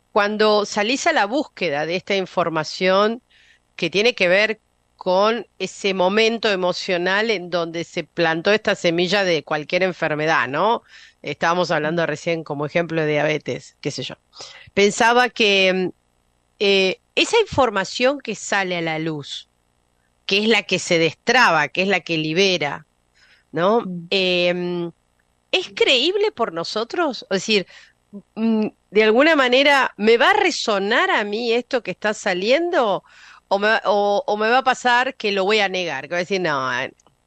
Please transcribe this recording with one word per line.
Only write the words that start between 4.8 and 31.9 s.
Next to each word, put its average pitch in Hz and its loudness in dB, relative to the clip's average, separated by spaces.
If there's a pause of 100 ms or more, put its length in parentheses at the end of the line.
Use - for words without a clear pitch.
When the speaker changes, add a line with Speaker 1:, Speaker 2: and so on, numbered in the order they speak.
Speaker 1:
con 202 0 (120)
ese 190 -4
momento 214 2
emocional 185 -2
en 180 -4
donde 170 -4
se 160 -8
plantó 165 0
esta 208 0
semilla 180 0
de 165 0
cualquier 156 -4
enfermedad, 156 0
¿no? 185 0 (400)
Estábamos 170 -2
hablando 160 -2
recién 160 -6
como 147 -6
ejemplo 165 -2
de 151 -2
diabetes, 147 -4
qué 147 -6
sé 127 -10
yo. - -12 (600)
Pensaba 233 4
que, 196 2
mm, 185 0 (720)
eh, 196 2 (180)
esa - 0
información 247 0
que 208 -10
sale 190 -2
a 170 -4
la 160 -4
luz, 156 -8 (760)
que 196 0
es 214 0
la 208 4
que 185 -4
se 170 0
destraba, 165 2
que 175 -4
es 196 0
la 185 0
que 165 -4
libera, 160 -2 (640)
¿no? 196 2
Speaker 2:
Mm. 175 -10
Speaker 1:
Em, 175 -2 (580)
¿es 370 -4
creíble 381 2
por 220 -4
nosotros? 226 -4
Es 190 -2
decir, 202 0 (680)
mm, 220 0 (240)
de 208 2
alguna 254 4
manera, 269 4
¿me 220 4
va 285 4
a 403 4
resonar 294 0
a 254 0
mí 226 -4
esto 240 -2
que - -10